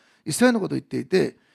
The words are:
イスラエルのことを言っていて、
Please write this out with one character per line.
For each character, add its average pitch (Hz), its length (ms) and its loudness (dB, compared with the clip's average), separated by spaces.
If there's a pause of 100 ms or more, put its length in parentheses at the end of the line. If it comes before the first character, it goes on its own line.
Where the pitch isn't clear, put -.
(260)
イ 156 80 -4
ス - 80 -2
ラ 247 80 6
エ - 0 -
ル 240 60 2
の 220 40 -2
こ 180 80 -4
と 147 80 -6
を - 20 -2
言 131 60 -8
っ - 20 -20
て - 140 -8
い - 60 -6
て、 175 320 0 (180)